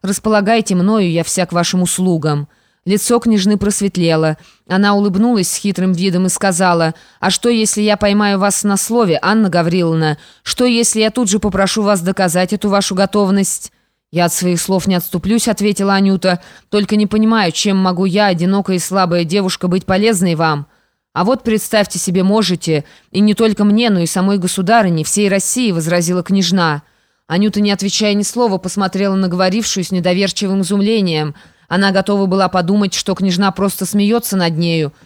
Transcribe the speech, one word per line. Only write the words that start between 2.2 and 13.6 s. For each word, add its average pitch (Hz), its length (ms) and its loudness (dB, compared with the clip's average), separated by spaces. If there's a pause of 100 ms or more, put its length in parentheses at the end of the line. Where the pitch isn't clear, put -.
Лицо 214 360 0
княжны 208 380 2
просветлело. 170 800 0 (300)
Она 202 260 2
улыбнулась 202 540 2
с - 60 -6
хитрым 185 380 -2
видом 180 340 0
и - 20 0
сказала: 175 640 0 (260)
«А 190 100 0
что, - 180 -2
если 220 320 0
я 208 160 2
поймаю 202 440 2
вас 196 240 0
на 202 120 0
слове, 214 460 0
Анна 214 260 2
Гавриловна? 165 680 0 (240)
Что, - 220 -4
если 233 340 2
я 220 140 2
тут 240 180 -2
же 208 80 0
попрошу 196 460 -2
вас 202 160 0
доказать 180 520 -2
эту 208 180 -2
вашу 196 260 0
готовность?» 196 760 0 (400)